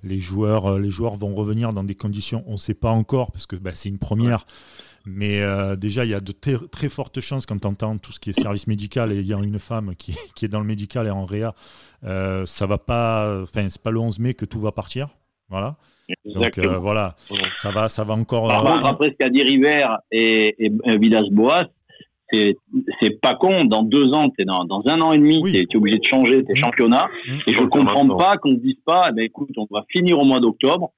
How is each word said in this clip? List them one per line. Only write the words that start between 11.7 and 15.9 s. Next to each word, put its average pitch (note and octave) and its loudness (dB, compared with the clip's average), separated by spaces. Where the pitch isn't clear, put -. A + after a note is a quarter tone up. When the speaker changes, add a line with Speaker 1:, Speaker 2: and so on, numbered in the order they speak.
Speaker 1:
euh, F#2+ -4
ça - -6
va G2+ 0
pas, A2 -2
enfin, G2+ -4
c'est - -14
pas A2 -4
le A2+ -2
onze A2+ -2
mai B2 -2
que - -8
tout - -10
va G#2 -4
partir. C3 -8
Voilà. G2+ -8